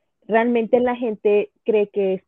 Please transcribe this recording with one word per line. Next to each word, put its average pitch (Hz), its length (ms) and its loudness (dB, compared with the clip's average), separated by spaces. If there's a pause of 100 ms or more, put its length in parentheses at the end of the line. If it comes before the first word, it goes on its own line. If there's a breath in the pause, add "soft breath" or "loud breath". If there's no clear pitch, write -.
(280)
realmente 233 520 2
la 247 160 -2
gente 214 560 -2 (120)
cree 208 240 0
que 190 260 -2
es 185 140 -8